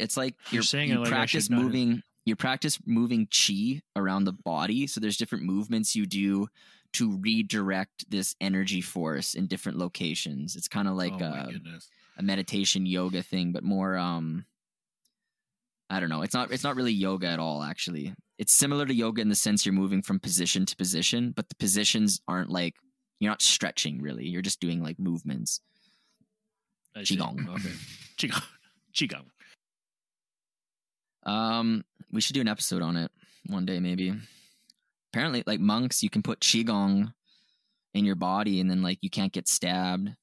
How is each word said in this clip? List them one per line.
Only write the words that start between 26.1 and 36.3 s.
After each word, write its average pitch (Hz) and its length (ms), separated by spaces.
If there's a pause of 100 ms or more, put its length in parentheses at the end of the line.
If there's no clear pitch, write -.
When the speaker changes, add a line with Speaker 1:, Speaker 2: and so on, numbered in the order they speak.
Speaker 2:
I 107 100
see. 98 120
Speaker 1:
Qigong. 71 320
Speaker 2:
Okay. 92 240 (200)
<laughs> - 260
Qigong. - 240 (520)
Qigong. 82 300 (2000)
Speaker 1:
Um, 113 600 (260)
we 110 100
should 135 140
do 139 60
an 117 80
episode 95 340
on 82 140
it 82 140 (360)
one 92 200
day, 92 140
maybe. 92 320 (1000)
Apparently, 120 340
like, 107 140
monks, 110 420
you 104 80
can 107 120
put - 180